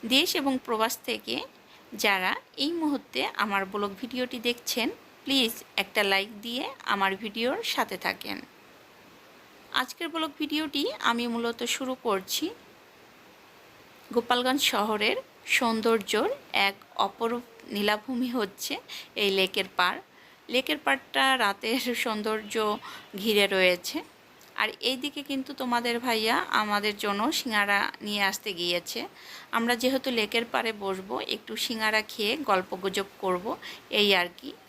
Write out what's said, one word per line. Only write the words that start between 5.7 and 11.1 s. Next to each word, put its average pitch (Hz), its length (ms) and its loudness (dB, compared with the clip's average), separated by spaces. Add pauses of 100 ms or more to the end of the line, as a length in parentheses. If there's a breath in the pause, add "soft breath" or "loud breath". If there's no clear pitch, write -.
একটা 208 200 0 (100)
লাইক 196 180 2 (140)
দিয়ে 240 200 -6 (280)
আমার 196 200 2 (100)
ভিডিওর 233 360 -2 (160)
সাথে 208 220 -2 (100)
থাকেন। 110 320 -4 (1400)
আজকের 320 340 -6
ব্লগ 320 160 -2 (100)
ভিডিওটি 294 420 -2 (280)